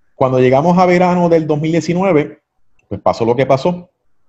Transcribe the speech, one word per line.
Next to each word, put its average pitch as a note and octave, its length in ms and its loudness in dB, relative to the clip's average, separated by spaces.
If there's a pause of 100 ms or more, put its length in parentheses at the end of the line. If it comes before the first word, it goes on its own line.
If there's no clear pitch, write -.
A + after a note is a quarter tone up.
(140)
cuando C3 240 -2
llegamos C3+ 400 2
a F3+ 80 4
verano F3+ 420 2
del D#3+ 180 2
dos D3+ 140 -2
mil D#3+ 120 -4
diecinueve, E3 640 -2 (500)
pues - 120 -10
pasó F#2 240 -2
lo A#2 100 0
que C3 120 -2
pasó, F3 440 -2 (380)